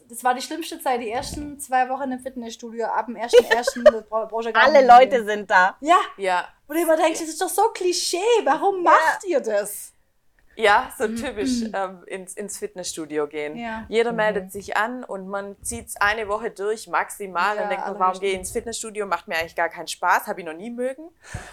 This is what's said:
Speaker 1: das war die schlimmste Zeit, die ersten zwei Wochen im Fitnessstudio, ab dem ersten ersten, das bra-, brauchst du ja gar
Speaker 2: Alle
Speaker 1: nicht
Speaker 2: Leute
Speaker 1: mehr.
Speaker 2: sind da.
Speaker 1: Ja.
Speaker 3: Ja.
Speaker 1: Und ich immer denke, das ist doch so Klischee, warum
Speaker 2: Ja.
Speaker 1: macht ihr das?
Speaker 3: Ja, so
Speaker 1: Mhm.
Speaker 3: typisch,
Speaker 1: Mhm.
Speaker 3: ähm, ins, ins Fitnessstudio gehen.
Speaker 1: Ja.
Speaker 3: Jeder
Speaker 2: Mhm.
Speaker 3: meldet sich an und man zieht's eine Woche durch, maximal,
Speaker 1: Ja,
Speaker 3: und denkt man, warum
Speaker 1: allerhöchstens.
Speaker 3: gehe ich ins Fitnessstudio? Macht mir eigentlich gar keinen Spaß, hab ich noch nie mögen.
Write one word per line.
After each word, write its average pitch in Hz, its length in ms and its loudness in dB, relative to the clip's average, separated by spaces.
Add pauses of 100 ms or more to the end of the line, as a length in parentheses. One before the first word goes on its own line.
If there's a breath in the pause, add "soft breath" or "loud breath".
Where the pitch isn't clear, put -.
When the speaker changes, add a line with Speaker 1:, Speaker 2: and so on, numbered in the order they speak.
Speaker 1:
das - 160 -16
war 254 100 2
die 262 80 -4
schlimmste 320 400 -10
Zeit, 254 200 -2
die 233 80 -8
ersten 285 500 -8
zwei 254 300 0
Wochen 262 220 -6
im 254 80 -6
Fitnessstudio, 233 680 -8
ab 220 200 -2
dem 233 80 -10
ersten 233 300 6
ersten, 240 400 -2
das 226 220 8
bra-, 220 180 -2
brauchst 226 200 -6
du 233 40 -4
ja 220 40 -6
gar 226 120 6
Speaker 2:
Alle 285 140 8
Speaker 1:
nicht 262 80 8
Speaker 2:
Leute 247 360 10
Speaker 1:
mehr. 208 120 -2
Speaker 2:
sind 208 140 -8
da. 190 300 4
Speaker 1:
Ja. 320 180 6 (200)
Speaker 3:
Ja. 185 280 0 (220)
Speaker 1:
Und 294 80 -8
ich 339 80 2
immer 320 140 4
denke, 330 160 2
das 320 80 -6
ist 320 200 -8
doch 359 80 -2
so 403 140 2 (100)
Klischee, 359 440 -2 (260)
warum 330 400 0
Speaker 2:
Ja. 320 80 6
Speaker 1:
macht 311 340 4
ihr 339 160 0
das? 208 520 -6 (640)
Speaker 3:
Ja, 220 400 4
so 226 100 -2
Speaker 1:
Mhm. 226 80 -4
Speaker 3:
typisch, 247 460 -4
Speaker 1:
Mhm. 220 120 -6
Speaker 3:
ähm, 190 340 -6
ins, 190 260 -12
ins 202 260 -10
Fitnessstudio 156 680 -6
gehen. 147 300 -8
Speaker 1:
Ja. 226 320 -10
Speaker 3:
Jeder 226 240 0
Speaker 2:
Mhm. 180 60 -4
Speaker 3:
meldet 208 340 -2
sich 202 240 -12
an 247 300 -4
und 190 240 -12
man 202 340 -10
zieht's 233 360 -10
eine 214 280 0
Woche 214 240 -4
durch, 208 380 -6
maximal, 185 680 -2
Speaker 1:
Ja, 214 80 -4
Speaker 3:
und 208 60 -4
denkt 190 160 -4
man, 196 80 -6
warum 202 80 -6
Speaker 1:
allerhöchstens. 185 180 2
Speaker 3:
gehe 196 140 -2
ich 190 40 -4
ins 185 140 -10
Fitnessstudio? 220 540 -8
Macht 180 240 -4
mir 170 80 -4
eigentlich 165 180 -6
gar 170 140 0
keinen 170 180 -12
Spaß, 190 400 0
hab 202 100 -6
ich 180 80 -12
noch 160 80 -8
nie 185 160 -12
mögen. 254 340 -8 (500 loud breath)